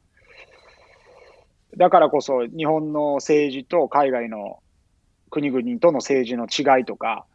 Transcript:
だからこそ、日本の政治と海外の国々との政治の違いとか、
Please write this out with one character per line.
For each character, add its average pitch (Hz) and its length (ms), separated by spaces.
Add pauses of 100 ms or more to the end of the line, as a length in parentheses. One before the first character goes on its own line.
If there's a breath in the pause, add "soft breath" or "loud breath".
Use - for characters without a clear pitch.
(1800 soft breath)
だ 175 140
か 180 100
ら 151 100
こ 147 100
そ、 127 240
日 156 200
本 151 280
の 147 240
政 147 360
治 131 120
と 160 240
海 143 220
外 120 180
の 104 300 (720)
国 143 220
々 120 260
と 170 140
の 135 60
政 127 300
治 123 80
の 117 100
違 139 340
い 120 40
と 107 120
か、 113 280 (100)